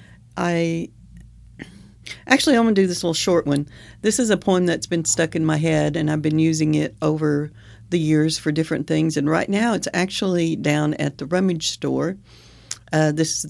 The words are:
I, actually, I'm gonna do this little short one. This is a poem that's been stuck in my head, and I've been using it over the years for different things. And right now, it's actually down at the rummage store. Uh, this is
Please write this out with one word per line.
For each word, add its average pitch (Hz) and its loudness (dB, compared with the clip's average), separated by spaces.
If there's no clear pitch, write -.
I, 170 -2
actually, 269 4
I'm 233 4
gonna 226 4
do 190 4
this 180 -4
little 165 0
short 170 2
one. 147 -2
This 214 0
is 240 2
a 196 4
poem 185 2
that's 170 -2
been 170 -2
stuck 160 0
in 160 0
my 156 2
head, 151 0
and 151 0
I've 156 -2
been 156 0
using 156 2
it 151 -2
over 151 0
the 180 0
years 156 2
for 160 -2
different 156 -2
things. 156 0
And 147 0
right - 0
now, 220 0
it's - -4
actually 175 0
down 151 0
at 143 -4
the 143 -8
rummage 180 0
store. 143 -4
Uh, 156 2
this 160 -2
is - -6